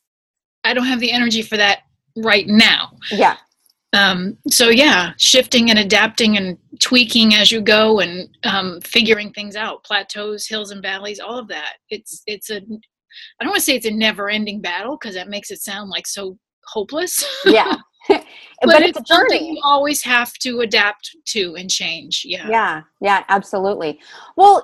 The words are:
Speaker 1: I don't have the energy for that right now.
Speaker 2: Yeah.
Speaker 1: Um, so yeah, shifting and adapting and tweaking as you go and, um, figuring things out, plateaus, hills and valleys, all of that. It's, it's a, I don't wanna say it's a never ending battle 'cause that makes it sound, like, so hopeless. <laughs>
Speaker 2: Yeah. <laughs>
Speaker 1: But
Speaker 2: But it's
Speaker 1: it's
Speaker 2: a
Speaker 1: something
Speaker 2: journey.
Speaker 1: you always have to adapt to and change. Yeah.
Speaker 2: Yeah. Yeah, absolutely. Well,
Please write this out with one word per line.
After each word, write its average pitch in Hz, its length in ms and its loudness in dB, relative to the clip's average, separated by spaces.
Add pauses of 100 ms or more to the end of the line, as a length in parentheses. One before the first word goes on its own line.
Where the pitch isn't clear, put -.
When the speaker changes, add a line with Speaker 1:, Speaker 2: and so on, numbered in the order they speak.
(640)
Speaker 1:
I 226 100 0
don't 247 120 -2
have 254 140 -2
the 233 120 -2
energy 233 300 0
for 220 160 -6
that 202 220 2 (380)
right 214 300 2
now. 214 440 4 (200)
Speaker 2:
Yeah. 190 260 2 (560)
Speaker 1:
Um, 190 440 0 (120)
so 233 200 4
yeah, 233 480 4
shifting 247 520 2
and 220 100 4
adapting 214 580 2
and 185 200 -6 (220)
tweaking 226 540 4
as 208 180 4
you 226 100 0
go 214 380 4
and, 175 300 -6 (160)
um, 190 360 -4
figuring 214 520 0
things 208 220 -14
out, 214 280 -10
plateaus, 208 640 -8
hills 214 240 -10
and 202 100 -16
valleys, 196 380 -10
all 220 180 -12
of 233 120 -14
that. - 240 -12 (160)
It's, 208 360 -14
it's 208 240 -12
a, 214 80 -8
I - 840 -18
don't 254 80 -4
wanna 403 100 -2
say 277 140 0
it's 233 100 -6
a 220 60 -4
never 214 380 -2
ending 208 320 -6
battle 185 360 -8
'cause 214 180 -14
that 185 140 -12
makes 202 220 -12
it 190 100 -14
sound, 202 280 -12
like, 175 180 -10
so 196 300 -10 (280)
hopeless. 294 580 -6 (120)
<laughs> 539 100 -4
Speaker 2:
Yeah. 381 300 4 (340)
<laughs> 349 80 4 (460)
Speaker 1:
But 320 100 6
Speaker 2:
But 302 100 8
it's 349 160 0
Speaker 1:
it's - 100 -6
Speaker 2:
a 311 40 4
Speaker 1:
something 370 260 4
Speaker 2:
journey. 320 140 -8
Speaker 1:
you 294 100 -10
always 285 400 2
have 240 360 0
to 247 220 -6
adapt 220 540 -2 (140)
to 180 260 -4
and 185 140 -14
change. 165 560 -6
Yeah. 175 240 -10
Speaker 2:
Yeah. 196 320 -2 (180)
Yeah, 196 300 0
absolutely. 190 680 -4 (380)
Well, 392 260 8